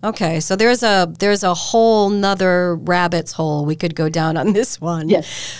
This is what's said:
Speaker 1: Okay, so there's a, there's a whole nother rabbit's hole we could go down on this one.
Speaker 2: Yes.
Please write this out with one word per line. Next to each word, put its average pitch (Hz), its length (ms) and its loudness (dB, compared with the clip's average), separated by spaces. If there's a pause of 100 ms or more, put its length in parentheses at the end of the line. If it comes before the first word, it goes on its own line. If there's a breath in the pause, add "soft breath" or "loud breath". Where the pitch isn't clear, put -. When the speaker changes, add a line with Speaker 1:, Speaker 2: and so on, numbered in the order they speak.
Speaker 1:
Okay, 165 360 -2
so 190 160 -2
there's 240 260 2
a, 190 380 2
there's 202 240 0
a 185 100 2
whole 220 560 2
nother 190 680 0
rabbit's 175 540 0
hole 151 340 -2
we 156 100 -2
could 165 180 -4
go 160 160 -2
down 160 260 -2
on 190 180 0
this - 280 -2
one. 165 280 -4
Speaker 2:
Yes. 175 180 2 (320 loud breath)